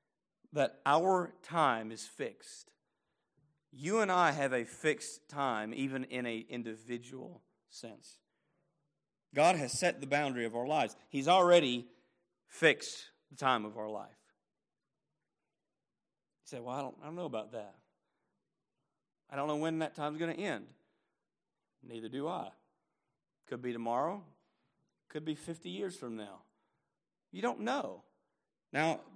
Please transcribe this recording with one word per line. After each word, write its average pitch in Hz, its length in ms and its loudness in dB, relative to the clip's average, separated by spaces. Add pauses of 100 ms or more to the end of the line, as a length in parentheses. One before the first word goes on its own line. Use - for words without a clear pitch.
(540)
that 143 320 0
our 175 560 4
time 127 500 0
is 113 140 -12
fixed. - 640 -12 (1080)
You 175 260 2
and 196 100 2
I 175 220 6
have 139 200 0
a 120 120 0
fixed - 640 -2
time, 117 440 -2
even 135 300 -4
in 123 240 -6
an 113 200 -6
individual 120 920 -10 (300)
sense. - 480 -18 (1160)
God 165 220 6
has 139 160 -2
set 175 280 0
the 139 60 -10
boundary 135 400 0
of 110 100 -4
our 120 120 -2
lives. 143 280 2 (140)
He's 139 180 -2
already 175 600 8 (580)
fixed - 600 2 (260)
the 143 40 -20
time 127 300 2
of 107 140 -10
our 107 100 -6
life. 104 220 -10 (2250)
You - 60 -20
say, 127 100 -12
"Well, 123 160 -8
I 143 60 -4
don't, 135 200 -8
I - 40 -14
don't 160 100 -12
know 180 100 -8
about 113 280 -6
that. 104 200 -10 (1600)
I 139 40 -10
don't 139 120 -2
know 151 80 0
when 160 240 -2
that 160 160 -4
time's 151 240 -6
gonna 165 140 -2
end." 165 340 -6 (1120)
Neither 113 280 -12
do 139 180 -6
I. 165 240 -8 (960)
Could 123 160 -8
be 123 100 -4
tomorrow. 127 500 -2 (840)
Could 156 160 -10
be 156 80 -4
fifty 165 380 -12
years 185 260 -6
from 120 180 -10
now. 101 280 -14 (880)
You 190 100 -12
don't 226 200 -4
know. 233 420 -4 (680)
Now, 156 300 2 (140)